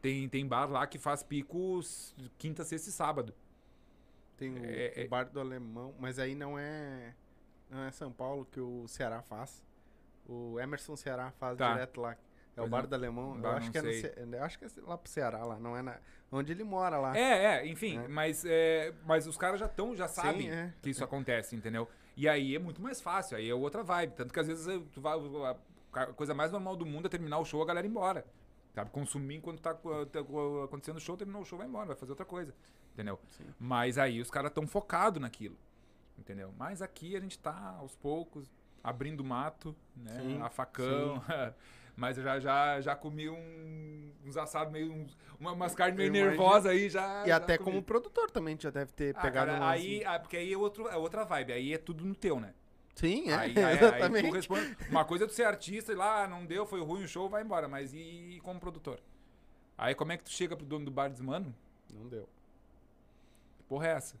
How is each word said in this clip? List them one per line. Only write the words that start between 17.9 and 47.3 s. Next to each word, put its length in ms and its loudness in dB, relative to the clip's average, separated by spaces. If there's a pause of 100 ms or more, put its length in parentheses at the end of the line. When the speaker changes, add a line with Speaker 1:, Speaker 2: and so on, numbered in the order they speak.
Speaker 2:
É. 80 -6
Speaker 1:
mas, 380 0
é... 480 4 (120)
mas 220 6
os 100 -6
caras 220 2
já 80 0
tão, 280 -2
já 120 -2
Speaker 2:
Sim, 140 -4
Speaker 1:
sabem 300 0
Speaker 2:
é. 300 -4
Speaker 1:
que 80 -4
isso 140 -2
acontece, 520 -2
entendeu? 320 -4 (300)
E 100 4
aí 280 4
é 40 0
muito 220 -8
mais 180 -6
fácil, 380 -2
aí 120 -2
é 60 2
outra 280 -2
vibe. 300 0
Tanto 200 -8
que 60 0
às 80 2
vezes 200 -4
eu, 140 -4 (120)
tu 60 -12
vai, 180 0
a, 840 -6
a 60 2
coisa 260 -4
mais 180 2
normal 240 -2
do 100 -4
mundo 200 -6
é 40 2
terminar 300 -2
o 60 0
show, 160 -2
a 40 2
galera 220 0
ir 20 0
embora. 360 0 (500)
Sabe? 160 -6
Consumir 460 -4
enquanto 240 -10
tá 120 -2
co-, 320 -4
tá 180 -4
co-, 400 -2
acontecendo 340 -8
o 40 -8
show, 160 -6
terminou 240 -8
o 40 -10
show, 120 -12
vai 100 -8
embora, 200 -6
vai 80 -6
fazer 160 -10
outra 140 -8
coisa, 280 -8 (400)
entendeu? 260 -6 (180)
Speaker 2:
Sim. 80 -16 (140)
Speaker 1:
Mas 380 0
aí 240 2
os 80 -6
caras 220 -2
tão 160 -2
focado 520 2
naquilo, 380 -8 (600)
entendeu? 400 -12
Mas 240 -8
aqui 340 -10
a 40 -2
gente 200 -10
tá, 400 -8
aos 160 -12
poucos, 560 -6 (320)
abrindo 400 -4
mato, 520 -4 (200)
né? 260 -12
Speaker 2:
Sim, 200 -4
Speaker 1:
A 80 -4
facão. 720 0
Speaker 2:
sim. 40 -10
Speaker 1:
<laughs> 540 -4 (180)
Mas 200 -2
eu 60 -6
já, 160 2
já, 400 6
já 160 0
comi 340 -6
um, 800 -12 (160)
uns 120 -6
assados 340 0
meio, 220 -2
uns, 240 -10 (200)
uma, 140 -6
umas 240 0
carnes 220 6
meio 100 6
Speaker 2:
Eu 80 6
imagino. 160 10
Speaker 1:
nervosas 400 10
aí, 180 6
já, 360 0
Speaker 2:
E 20 4
Speaker 1:
já 80 10